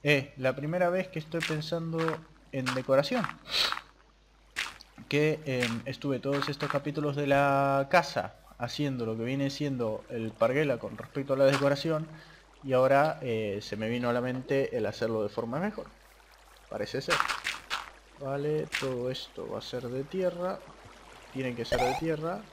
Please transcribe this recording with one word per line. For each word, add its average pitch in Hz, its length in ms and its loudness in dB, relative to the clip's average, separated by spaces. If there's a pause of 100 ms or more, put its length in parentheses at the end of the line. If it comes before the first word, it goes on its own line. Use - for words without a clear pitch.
Eh, 143 300 2
la 131 180 2
primera 175 360 0
vez 185 160 0
que 170 100 -10
estoy 160 240 -4
pensando 165 560 -2 (540)
en 131 140 -4 (100)
decoración. 139 500 2 (1800)
Que, 151 360 2
em, 123 400 0
estuve 131 340 -2
todos 139 280 0
estos 143 220 -4
capítulos 147 460 -2
de 143 100 0
la 139 640 4
casa - 460 2 (240)
haciendo 123 480 -2
lo 110 100 -2
que 113 60 -2
viene 135 260 0
siendo 127 600 -2
el 113 220 -4
parguela 127 460 4
con 107 180 -8
respecto 135 380 -4
a 131 40 2
la 139 80 8
decoración. 143 600 4 (560)
Y 131 100 0
ahora, 135 500 6
eh, 110 400 -2
se 104 140 -6
me 110 120 -2
vino 123 180 0
a 120 60 2
la 120 80 2
mente 127 560 0
el 107 80 0
hacerlo 110 380 0
de 101 60 -2
forma 117 300 -4
mejor. 208 280 -4 (800)
Parece 92 320 -4
ser. - 140 0 (1040)
Vale, 147 480 -2 (120)
todo 127 300 -4
esto - 400 -10
va 104 80 -6
a - 60 -8
ser 123 240 -8
de 131 160 -6
tierra. 180 560 -4 (720)
Tiene 131 220 -4
que 117 100 -4
ser - 160 0
de - 140 2
tierra. 165 460 -4 (120)